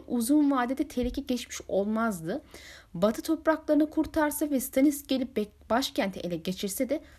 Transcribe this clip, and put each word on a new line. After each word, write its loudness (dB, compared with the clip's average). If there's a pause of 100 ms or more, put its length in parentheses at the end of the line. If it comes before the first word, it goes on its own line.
uzun 4
vadede 0
tehlike -4
geçmiş -4
olmazdı. -2 (520)
Batı 2
topraklarını 2
kurtarsa 0
ve 2
Stannis 2
gelip -2
bek-, -6
başkenti 0
ele -4
geçirse -4
de -2 (180)